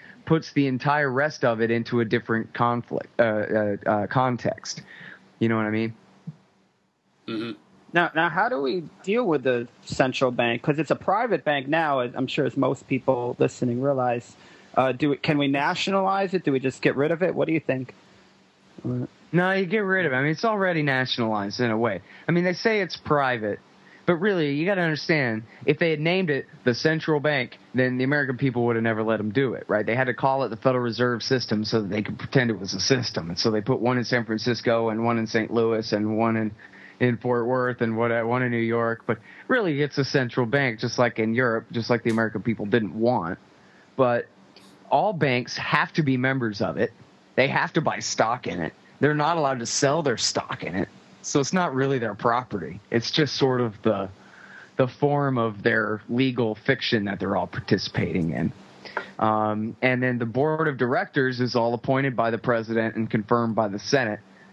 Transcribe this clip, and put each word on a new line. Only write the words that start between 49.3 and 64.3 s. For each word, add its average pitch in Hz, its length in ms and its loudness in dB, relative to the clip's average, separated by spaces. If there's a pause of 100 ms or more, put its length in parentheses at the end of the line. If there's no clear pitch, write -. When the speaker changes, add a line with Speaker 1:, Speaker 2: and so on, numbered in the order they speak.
Speaker 1:
allowed 139 220 0
to 117 80 -6
sell 143 360 2
their 127 140 0
stock - 480 -4
in 80 100 -8
it. 92 140 -2 (320)
So - 180 -2
it's 143 140 0
not 175 220 0
really 135 240 0
their 113 160 -4
property. 117 640 -2 (100)
It's 113 200 0
just 147 240 0
sort 127 260 2
of 117 220 0
the, 98 260 0 (680)
the 131 120 2
form 143 480 0
of 110 260 0
their 107 460 2
legal 123 460 0
fiction 120 500 0
that 98 160 -4
they're 95 160 0
all 90 100 0
participating 92 840 -2
in. - 220 -2 (640)
Um, 107 640 0
and 127 200 2
then 127 140 0
the 120 80 -2
board 156 420 0
of 143 120 -2
directors 131 640 0
is 123 160 0
all 117 180 2
appointed 131 420 0
by 117 140 2
the 113 80 -2
president 113 580 0
and 110 140 -4
confirmed 117 440 0
by 107 140 2
the 98 100 -6
Senate, 113 420 0 (320)